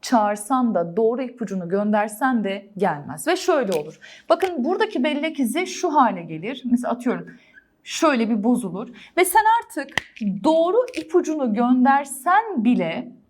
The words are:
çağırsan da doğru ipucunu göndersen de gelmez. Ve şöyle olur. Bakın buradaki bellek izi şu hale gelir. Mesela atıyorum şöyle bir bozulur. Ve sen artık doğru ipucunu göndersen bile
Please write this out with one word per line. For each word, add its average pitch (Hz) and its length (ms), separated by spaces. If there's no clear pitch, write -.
çağırsan 214 720
da 170 220
doğru 226 240
ipucunu 196 480
göndersen 214 720
de 196 340
gelmez. 156 500
Ve 349 80
şöyle 262 380
olur. 156 260
Bakın 339 340
buradaki 370 400
bellek 302 360
izi 277 280
şu 359 260
hale 214 300
gelir. 170 420
Mesela 240 280
atıyorum - 340
şöyle 247 460
bir 214 140
bozulur. 226 460
Ve 359 80
sen 415 180
artık - 280
doğru 330 340
ipucunu 311 560
göndersen 277 1080
bile 190 480